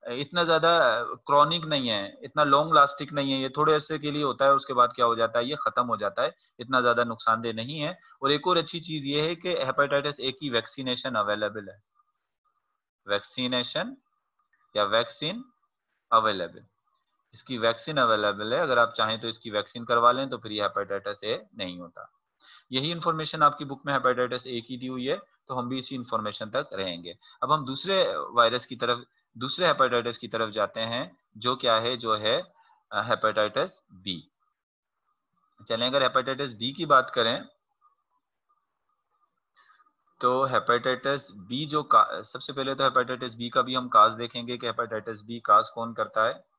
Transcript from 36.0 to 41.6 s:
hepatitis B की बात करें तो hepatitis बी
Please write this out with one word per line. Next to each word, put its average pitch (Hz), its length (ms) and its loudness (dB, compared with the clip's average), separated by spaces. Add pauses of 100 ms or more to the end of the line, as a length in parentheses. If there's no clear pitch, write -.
hepatitis 131 520 0
B 117 180 -6
की 156 140 -6
बात 131 240 6
करें 120 380 0 (2750)
तो 127 240 2
hepatitis 127 840 -2
बी 104 360 -8